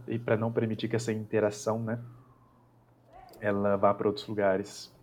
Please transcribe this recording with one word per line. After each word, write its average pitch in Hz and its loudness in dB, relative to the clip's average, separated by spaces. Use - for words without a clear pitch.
e 117 -2
pra 120 2
não 113 0
permitir 113 0
que 117 0
essa 117 0
interação, 107 0
né, 113 -4
ela 101 2
vá 101 4
pra - 0
outros 104 0
lugares 101 -2